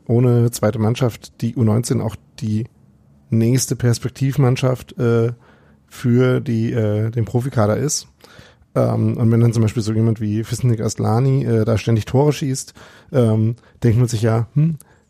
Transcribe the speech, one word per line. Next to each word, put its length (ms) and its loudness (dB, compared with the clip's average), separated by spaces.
ohne 420 4
zweite 300 -2
Mannschaft 640 -2
die 140 -4
U 80 0
neunzehn 380 0
auch 140 -6
die 260 -4
nächste 460 0
Perspektivmannschaft, 1200 -2
äh, 360 0
für 540 0
die, 320 -2
äh, 400 -2
den 140 -2
Profikader 520 0
ist. 300 -4
Ähm, 440 0
und 140 2
wenn 100 4
dann 120 4
zum 80 0
Beispiel 220 0
so 100 -2
jemand 260 0
wie 240 -2
Fisnik 380 -2
Aslani, 640 0
äh, 200 2
da 120 2
ständig 280 0
Tore 280 2
schießt, 400 -6
ähm, 440 2
denkt 160 4
man 80 4
sich 160 -2
ja, 320 0
hm, 220 0